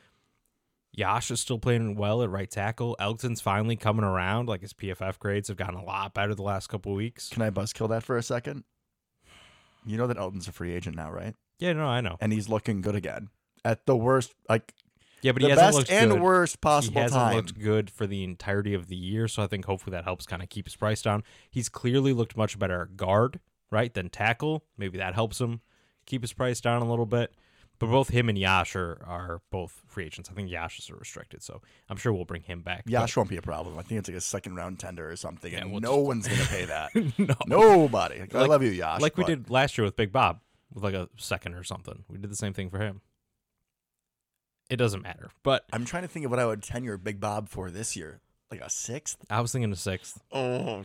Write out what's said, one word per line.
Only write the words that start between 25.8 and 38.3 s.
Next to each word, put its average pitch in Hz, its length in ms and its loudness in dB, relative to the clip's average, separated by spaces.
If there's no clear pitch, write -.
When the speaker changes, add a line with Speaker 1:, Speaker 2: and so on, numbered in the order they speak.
Speaker 1:
keep 131 160 -6
his 117 120 -8
price 127 280 -2
down 120 220 2
a 117 60 0
little 117 180 0
bit. 117 260 0
But 117 80 0
both 127 220 4
him 120 200 4
and 104 80 0
Yash 95 400 2
are, 85 260 -6
are 87 460 -8
both 90 380 -8
free 92 180 -10
agents. 82 240 -14
I 92 40 -16
think 95 160 -8
Yash 85 300 -8
is - 100 -16
a - 60 -16
restricted, - 460 -16
so - 200 -16
I'm 95 80 -8
sure 117 160 0
we'll 90 100 -2
bring 82 200 -8
him 85 180 -12
back. 90 240 -8
Speaker 2:
Yash 117 300 0
Speaker 1:
But 123 60 4
Speaker 2:
won't 101 80 0
be 95 60 -6
a 82 60 -8
problem. 80 360 -8
I 85 40 -10
think 110 180 -6
it's, 92 80 -8
like, 87 100 -10
a 87 40 -8
second 95 340 -8
round 90 240 -10
tender 85 300 -10
or 85 80 -10
something, 85 340 -12
Speaker 1:
Yeah, 92 100 -8
Speaker 2:
and 95 100 -8
Speaker 1:
we'll 101 100 -6
Speaker 2:
no 120 160 2
Speaker 1:
just 143 80 4
Speaker 2:
one's 120 220 -2
gonna 120 180 2
pay 92 200 -2
that. 76 280 -6
Speaker 1:
<laughs> 175 240 0
No. 175 180 4
Speaker 2:
Nobody. 143 760 8
Like, 98 140 -12